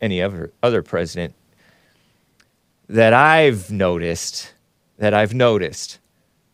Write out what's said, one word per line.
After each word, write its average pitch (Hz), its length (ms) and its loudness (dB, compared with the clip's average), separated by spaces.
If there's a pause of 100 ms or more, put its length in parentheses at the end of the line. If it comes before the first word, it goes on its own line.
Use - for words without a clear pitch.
any 95 200 -4
other, 90 300 -6 (120)
other 113 180 0
president 85 540 -8 (1500)
that 113 260 4
I've 143 580 4
noticed, 87 800 -4 (440)
that 104 160 0
I've 107 200 0
noticed. 113 640 -2 (540)